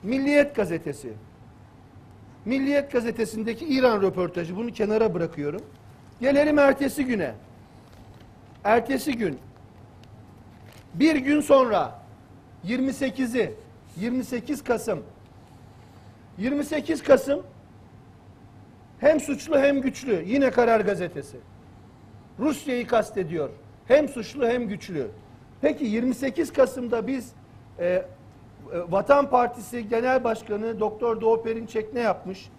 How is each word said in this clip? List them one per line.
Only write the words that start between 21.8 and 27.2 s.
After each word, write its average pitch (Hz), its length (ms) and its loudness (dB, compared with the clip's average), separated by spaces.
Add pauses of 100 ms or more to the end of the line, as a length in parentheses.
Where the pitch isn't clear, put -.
Rusya'yı 247 480 -2
kastediyor. 175 640 -2 (380)
Hem 285 220 6
suçlu 247 380 -4
hem 240 200 0
güçlü. 170 400 -6 (540)
Peki 294 240 0
yirmi 233 280 0
sekiz 277 400 -4
Kasım'da 240 540 0
biz, 262 240 -6 (480)